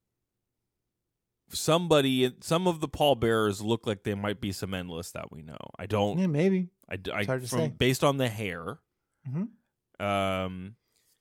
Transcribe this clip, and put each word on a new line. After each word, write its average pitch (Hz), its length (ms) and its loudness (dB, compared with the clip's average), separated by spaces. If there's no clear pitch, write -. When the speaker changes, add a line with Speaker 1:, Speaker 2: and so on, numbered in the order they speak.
Speaker 1:
Somebody, 143 920 4
some 180 260 0
of 165 140 0
the 151 80 -4
pallbearers 113 720 2
look 113 260 -2
like 104 160 -2
they 104 120 -2
might 101 260 -2
be 101 100 -2
some 95 220 -6
Endless 87 380 -8
that - 200 -12
we 80 120 -16
know. 78 140 -16
I 92 60 -10
don't 104 340 0
Speaker 2:
Yeah, 190 80 2
maybe. 180 420 2
Speaker 1:
I 95 80 -6
d-, 95 140 -8
I, - 80 -4
Speaker 2:
It's 104 80 -2
hard 131 160 -2
to 123 40 -10
Speaker 1:
from, 123 120 -2
Speaker 2:
say. - 100 2
Speaker 1:
based 127 340 2
on 143 140 4
the 131 100 2
hair. 101 520 -6
Speaker 2:
Mm-hmm. - 760 -8
Speaker 1:
Um, 95 720 -2